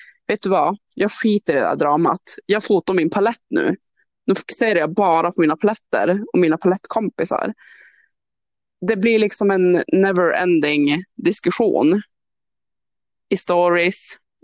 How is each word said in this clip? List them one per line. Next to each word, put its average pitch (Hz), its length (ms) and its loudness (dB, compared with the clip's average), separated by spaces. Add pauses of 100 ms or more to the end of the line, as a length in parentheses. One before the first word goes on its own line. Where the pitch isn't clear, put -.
(260)
vet - 160 -4
du 190 80 0
vad? 180 260 0 (180)
Jag 202 180 -2
skiter 208 400 0
i 139 40 0
det 123 80 0
där 127 120 -2
dramat. 151 460 0 (240)
Jag 202 180 -2
fotar 190 300 0
min 170 160 0
palett 208 400 -2
nu. - 260 -2 (500)
Nu 196 80 2
fokuserar 214 440 -2
jag 156 160 -4
bara 175 380 2
på - 80 -2
mina 156 160 2
paletter 202 760 -2
och 185 60 0
mina 156 200 2
palettkompisar." - 960 -4 (1300)
Det 208 160 -2
blir 220 220 2
liksom 208 320 0
en 180 260 2 (160)
never-ending 170 1040 2 (180)
diskussion. 180 840 0 (1300)
I 190 80 -2
stories, 175 800 0 (280)